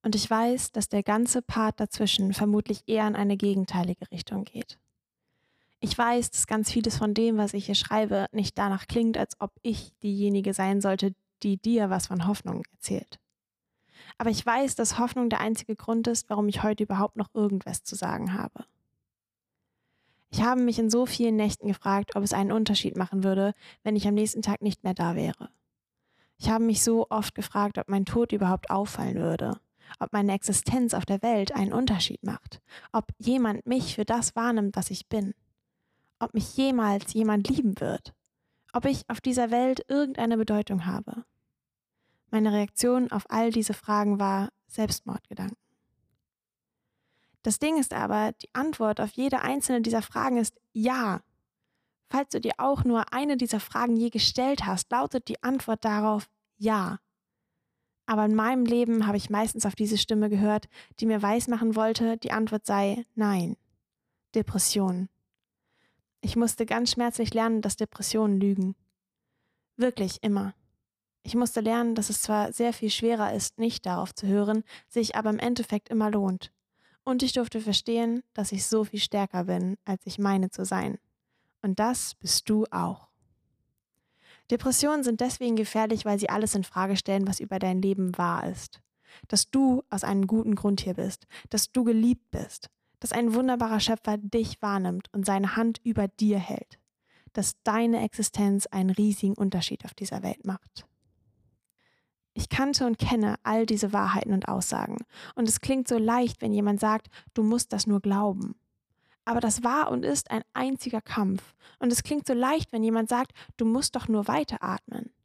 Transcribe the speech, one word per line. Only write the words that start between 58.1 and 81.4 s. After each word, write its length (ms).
in 100
meinem 300
Leben 420
habe 100
ich 140
meistens 360
auf 80
diese 240
Stimme 300
gehört, 400
die 60
mir 160
weismachen 520
wollte, 440
die 120
Antwort 360
sei 480
nein. 420
Depression. 720
Ich 160
musste 300
ganz 260
schmerzlich 420
lernen, 280
dass 140
Depressionen 600
lügen. 380
Wirklich 460
immer. 320
Ich 120
musste 260
lernen, 340
dass 160
es 120
zwar 300
sehr 200
viel 180
schwerer 420
ist, 260
nicht 280
darauf 280
zu 120
hören, 360
sich 300
aber 140
im 80
Endeffekt 500
immer 220
lohnt. 420
Und 200
ich 100
durfte 280
verstehen, 640
dass 180
ich 140
so 180
viel 160
stärker 440
bin, 400
als 200
ich 140
meine 320
zu 140
sein. 340